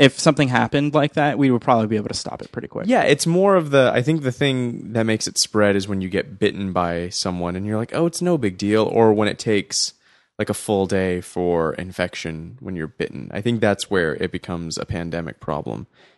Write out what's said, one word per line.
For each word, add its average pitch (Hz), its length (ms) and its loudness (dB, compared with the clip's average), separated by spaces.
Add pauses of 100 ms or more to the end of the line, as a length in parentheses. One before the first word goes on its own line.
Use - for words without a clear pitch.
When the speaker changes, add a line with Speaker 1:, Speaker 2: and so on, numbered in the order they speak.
Speaker 1:
if 139 180 6
something 147 300 4
happened 135 460 0
like 147 200 2
that, 147 240 2
we 135 120 4
would 117 100 4
probably 113 280 2
be 110 80 0
able 107 120 -4
to - 60 -6
stop - 260 -10
it - 100 -18
pretty - 180 -12
quick. - 200 -8
Speaker 2:
Yeah, 240 140 4
it's - 240 2
more 190 300 4
of 156 140 0
the, 135 240 6
I 123 60 2
think 151 220 0
the 127 100 0
thing 123 640 -2
that 113 100 0
makes 110 240 0
it - 80 -12
spread 101 400 4
is 98 100 -2
when 98 140 -4
you 92 80 -4
get 95 300 -4
bitten 98 340 -2
by 87 380 -2
someone 90 460 -4
and 98 100 -6
you're 107 120 -2
like, 120 160 -6
"Oh, 165 120 0
it's 170 160 -6
no 175 160 2
big 98 180 -2
deal," 104 280 2
or 110 280 6
when 104 160 2
it 107 100 -2
takes, - 540 0 (460)
like, 104 100 -2
a 104 60 -2
full 98 320 0
day 92 340 0
for 87 540 0
infection 87 880 -8
when 95 160 -10
you're 80 100 -6
bitten. - 480 -10
I 98 80 -6
think 120 180 0
that's 104 300 0
where 85 240 2
it 90 180 -4
becomes 85 460 -8
a - 80 -6
pandemic 85 540 -6
problem, 71 460 -6 (320)